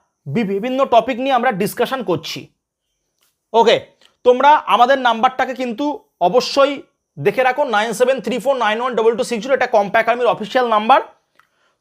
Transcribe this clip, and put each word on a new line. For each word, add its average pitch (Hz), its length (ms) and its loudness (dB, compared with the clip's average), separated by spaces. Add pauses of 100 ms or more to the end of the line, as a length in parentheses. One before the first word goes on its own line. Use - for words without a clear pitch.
(260)
বি-, 185 200 -2
বিভিন্ন 247 380 -2
টপিক 240 340 0
নিয়ে 269 160 -2
আমরা 240 180 0
ডিসকাশন 214 520 -4
করছি। 156 440 -6 (1040)
ওকে, 202 340 4 (380)
তোমরা 269 320 6
আমাদের 247 420 2
নাম্বারটাকে 247 560 0
কিন্তু 262 500 -6 (160)
অবশ্যই 254 640 0 (360)
দেখে 196 240 0
রাখো, 254 220 0
নাইন 226 280 -2
সেভেন 240 280 0
থ্রি 233 180 -4
ফোর 254 180 -2
নাইন 220 240 -2
ওয়ান 254 140 -4
ডাবল 226 220 2
টু 240 80 -2
সিক্স 226 180 -6
জিরো, 269 120 -2
এটা 254 120 0
কম্পা 214 340 2
একাডেমির 233 260 0
অফিসিয়াল 233 420 -2
নাম্বার। 226 320 2 (800)